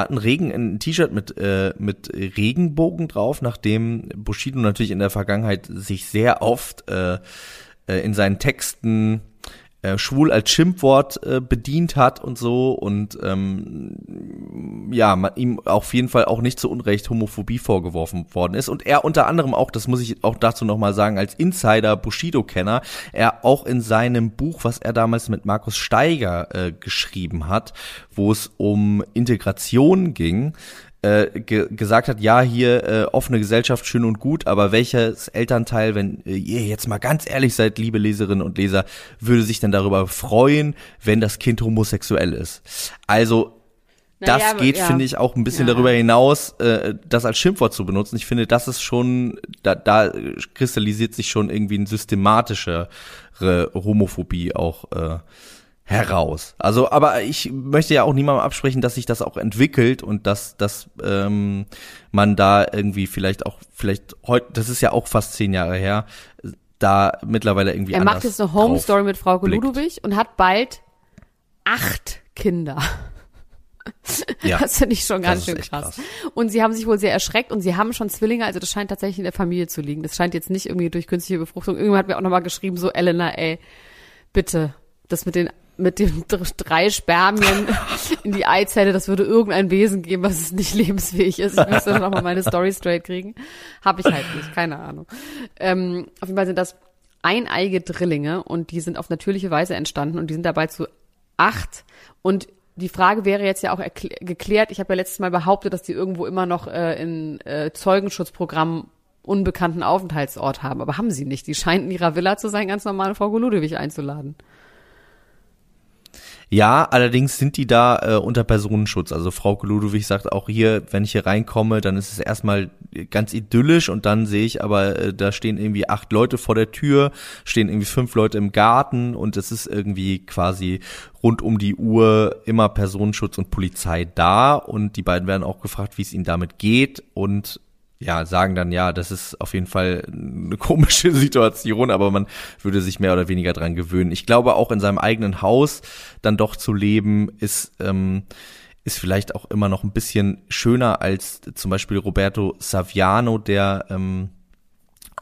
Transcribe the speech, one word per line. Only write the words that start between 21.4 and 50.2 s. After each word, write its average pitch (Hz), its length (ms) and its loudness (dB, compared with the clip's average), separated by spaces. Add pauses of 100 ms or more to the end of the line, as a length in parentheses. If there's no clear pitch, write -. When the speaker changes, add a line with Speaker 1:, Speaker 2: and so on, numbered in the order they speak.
Speaker 1:
Bushido-Kenner, 110 840 -2 (300)
er - 320 0
auch 131 220 4
in 123 140 -2
seinem 113 500 0
Buch, 156 320 -6
was 120 160 -4
er - 140 -6
damals 113 360 0
mit 107 180 -4
Markus 107 300 -4
Steiger, 113 760 0
äh, 90 240 -2
geschrieben 87 680 -6
hat, 101 240 -2 (420)
wo 101 160 2
es - 280 -2
um 104 440 2 (120)
Integration 123 1000 2
ging, 98 380 0 (520)
äh, 104 360 2
ge-, 107 280 0
gesagt 110 380 2
hat, 113 140 -2
ja, 113 220 6
hier, 123 460 4
äh, 110 220 2
offene 127 300 2
Gesellschaft, 113 460 0
schön 117 180 0
und 110 160 0
gut, 151 260 -2
aber 101 240 4
welches 117 560 0
Elternteil, 113 680 0
wenn, 98 280 -4
äh, 95 120 -6
ihr 110 280 -4
jetzt 104 220 -6
mal 104 120 -4
ganz 151 300 -2
ehrlich 135 280 2
seid, 110 220 2
liebe 110 200 -2
Leserinnen 101 420 0
und 87 160 -4
Leser, 95 280 2 (340)
würde 117 240 4
sich 110 160 -2
denn 104 140 0
darüber 98 340 2
freuen, 143 720 2 (260)
wenn 107 180 4
das 107 200 -2
Kind 117 200 0
homosexuell 107 720 0
ist? - 300 -8 (460)
Also, 113 520 4 (600)
Speaker 2:
Na 196 80 -2
Speaker 1:
das 127 140 6
Speaker 2:
ja, 214 100 4
Speaker 1:
geht, 143 260 2
Speaker 2:
ja. 185 60 0
Speaker 1:
finde 135 200 2
ich, 127 140 -4
auch 127 160 2
ein 123 80 0
bisschen 120 240 0
Speaker 2:
Ja. 120 80 4
Speaker 1:
darüber 123 160 6
hinaus, 120 600 6 (100)
äh, 110 340 2 (140)
das 120 160 2
als 110 120 0
Schimpfwort 180 380 2
zu 98 100 -4
benutzen. 98 300 -2
Ich 113 120 -4
finde, 117 200 0
das 120 220 2
ist 127 120 -6
schon, 123 600 0 (240)
da, 98 100 2
da 107 380 4 (420)